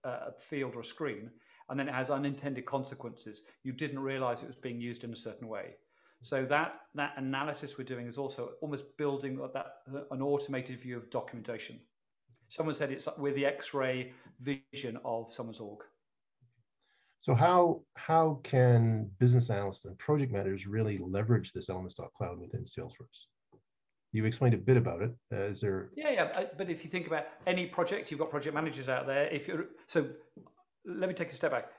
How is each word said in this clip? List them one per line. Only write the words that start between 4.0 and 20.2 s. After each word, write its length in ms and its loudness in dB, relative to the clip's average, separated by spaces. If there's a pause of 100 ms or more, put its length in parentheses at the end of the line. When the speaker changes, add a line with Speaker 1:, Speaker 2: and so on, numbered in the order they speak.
Speaker 1:
it 40 -12
was 80 -12
being 260 -8
used 220 -6
in 100 -8
a 40 -10
certain 320 -10
way. 260 -8 (480)
So 240 -2
that, 340 0 (140)
that 240 -2
analysis 580 -4
we're 80 -8
doing 220 -8
is 100 -10
also 360 -6 (100)
almost 340 -8
building 420 -2 (140)
that, 140 -4 (440)
an 120 -4
automated 580 0
view 160 -8
of 140 -12
documentation. 680 -6 (720)
Someone 260 -2
said 160 0
it's, 160 -8 (120)
we're 160 0
the 100 2
X-ray 720 -2 (260)
vision 640 -6
of 300 -4
someone's 260 -10
org. 200 -12 (1400)
Speaker 2:
So 140 4
how, 480 8 (120)
how 480 4
can 760 6
business 320 8
analysts 340 -2
and 140 -10
project 340 2